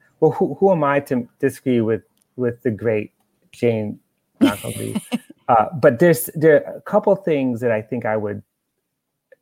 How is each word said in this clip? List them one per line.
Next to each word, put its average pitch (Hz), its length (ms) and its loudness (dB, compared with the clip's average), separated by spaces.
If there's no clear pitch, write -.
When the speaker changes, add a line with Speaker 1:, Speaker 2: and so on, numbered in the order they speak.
Speaker 1:
Well, 156 140 2
who, 147 220 -2
who 196 180 2
am 160 100 0
I 143 180 2
to 127 280 -4
disagree 123 420 0
with, 110 220 -2
with 120 280 -4
the 123 100 -2
great 107 400 -4
Jane 110 480 -2
Conley? 110 600 -2
Speaker 2:
<laughs> 247 80 -4
Speaker 1:
Uh, 117 260 4
but 131 240 4
there's, 175 360 2
there 151 320 4
are - 100 -12
a - 40 -18
couple 208 340 0
things 135 460 -2
that 120 100 0
I 107 120 0
think 117 220 -8
I 110 120 -2
would 104 260 -6